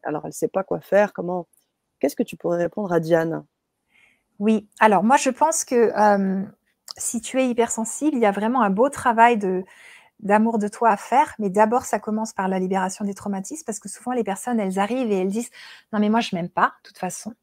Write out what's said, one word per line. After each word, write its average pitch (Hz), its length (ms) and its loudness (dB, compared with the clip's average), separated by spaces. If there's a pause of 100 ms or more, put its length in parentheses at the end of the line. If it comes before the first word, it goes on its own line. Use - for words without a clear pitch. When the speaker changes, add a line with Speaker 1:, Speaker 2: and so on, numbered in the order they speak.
Speaker 1:
alors 151 240 -8
elle 151 60 -12
sait - 160 -4
pas 190 160 -4
quoi 170 160 -6
faire, 196 320 0
comment, 180 340 -6 (540)
qu'est-ce - 160 -2
que 233 80 -2
tu 185 120 -12
pourrais 170 220 -2
répondre 175 340 -4
à 170 60 4
Diane ? 160 460 0 (960)
Speaker 2:
Oui, 208 260 0 (140)
alors 202 240 6
moi 254 120 4
je 277 140 2
pense 302 340 0
que, 240 320 2
euh, 196 460 2 (540)
si - 240 -6
tu 262 200 -4
es 262 80 2
hypersensible, 233 680 -2
il 233 60 2
y 214 40 4
a 202 60 4
vraiment 220 300 0
un 196 80 2
beau 220 180 2
travail 240 500 4
de, 185 240 -2 (580)
d'amour 214 380 2
de 208 80 -2
toi 226 220 0
à 208 80 4
faire, 262 420 0
mais 202 120 -2
d'abord 220 340 2
ça 214 160 -2
commence 220 320 -6
par 190 160 -4
la 190 100 0
libération 190 460 -2
des 202 100 -4
traumatismes, 196 500 -8
parce 214 140 -8
que - 100 -16
souvent - 240 -10
les 247 120 -2
personnes, 208 340 -4
elles 190 220 -2
arrivent 226 320 -2
et 196 80 0
elles 185 80 0
disent, « 220 220 -4 (420)
Non 208 80 0
mais 208 80 2
moi 220 120 2
je - 140 -4
m'aime 175 140 -4
pas, 190 240 0 (100)
de - 60 -20
toute - 100 -20
façon. » 185 440 -10